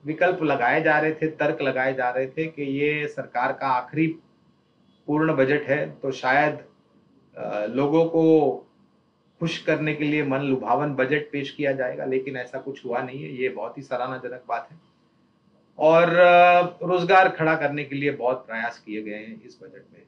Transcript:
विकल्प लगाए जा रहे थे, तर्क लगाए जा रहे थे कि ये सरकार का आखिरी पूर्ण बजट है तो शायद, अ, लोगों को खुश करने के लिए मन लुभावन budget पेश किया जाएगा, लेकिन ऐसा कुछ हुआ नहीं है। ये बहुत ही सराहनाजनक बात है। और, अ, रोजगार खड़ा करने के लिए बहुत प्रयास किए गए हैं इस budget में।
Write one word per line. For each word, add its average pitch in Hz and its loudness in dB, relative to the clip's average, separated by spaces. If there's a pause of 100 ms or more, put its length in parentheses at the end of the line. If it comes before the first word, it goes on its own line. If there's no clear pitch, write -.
विकल्प 175 0
लगाए 143 2
जा 156 4
रहे 156 0
थे, 156 -4
तर्क 151 -2
लगाए 131 0
जा 127 -2
रहे 131 -2
थे 160 -6
कि 151 -10
ये 147 -2
सरकार 131 -4
का 135 -6
आखिरी 131 0 (1000)
पूर्ण 156 0
बजट 135 2
है 147 -2
तो 139 -8
शायद, 135 0 (720)
अ, 107 -6
लोगों 143 2
को 160 2 (760)
खुश 165 -6
करने 151 0
के 147 -4
लिए 151 0
मन 135 -2
लुभावन 135 0
budget 135 0
पेश 139 -6
किया 139 -2
जाएगा, 135 -4
लेकिन 131 -4
ऐसा 123 -10
कुछ - -12
हुआ 127 -4
नहीं 131 -12
है। 156 -12
ये 127 -4
बहुत - -8
ही 135 -14
सराहनाजनक 127 -8
बात 139 -6
है। 165 -20 (1000)
और, 165 6
अ, 175 8 (220)
रोजगार 180 4
खड़ा 160 0
करने 147 -4
के 139 -10
लिए 143 0
बहुत 123 -4
प्रयास 113 -8
किए 107 -10
गए 104 -10
हैं 107 -16
इस - -20
budget 95 -20 (100)
में। 85 -20